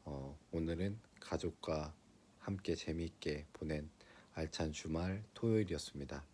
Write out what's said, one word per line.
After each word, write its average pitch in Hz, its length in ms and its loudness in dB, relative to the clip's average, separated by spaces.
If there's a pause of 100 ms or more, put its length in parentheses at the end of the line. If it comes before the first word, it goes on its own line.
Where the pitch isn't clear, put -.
어, 69 340 -6 (140)
오늘은 85 460 2 (220)
가족과 80 720 -2 (460)
함께 95 380 0
재미있게 80 760 -2
보낸 76 380 -2 (440)
알찬 80 380 0
주말 90 520 0 (100)
토요일이었습니다. 76 1000 2